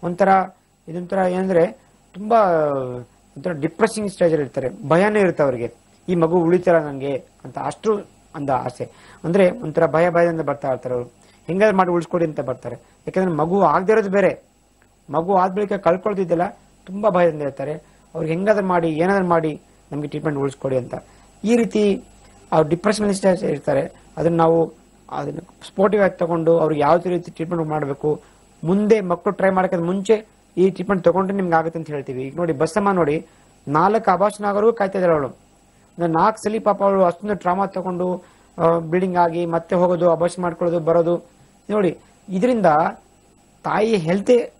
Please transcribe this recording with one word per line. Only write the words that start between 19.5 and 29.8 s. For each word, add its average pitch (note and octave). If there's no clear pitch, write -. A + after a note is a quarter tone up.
ನಮ್ಗೆ D3
treatment D3
ಉಳಿಸ್ಕೊಡಿ C3+
ಅಂತ. B2
ಈ A3+
ರೀತಿ G#3
ಅವ್ರು D#3+
depression G3+
ಸ್ಟೇಜ್ F#3+
ಇರ್ತಾರೆ. D3
ಅದನ್ನ E3
ನಾವು E3
ಅದನ್ನ C#3+
sportive G3+
ಆಗಿ F#3
ತಗೊಂಡು E3
ಅವ್ರಿಗೆ D#3
ಯಾವ D3
ರೀತಿ F3
treatment E3
ಮಾಡ್ಬೇಕು, D3
ಮುಂದೆ G#3
ಮಕ್ಕಳು F3+
try F#3
ಮಾಡಕ್ಕೆ F#3
ಮುಂಚೆ F#3+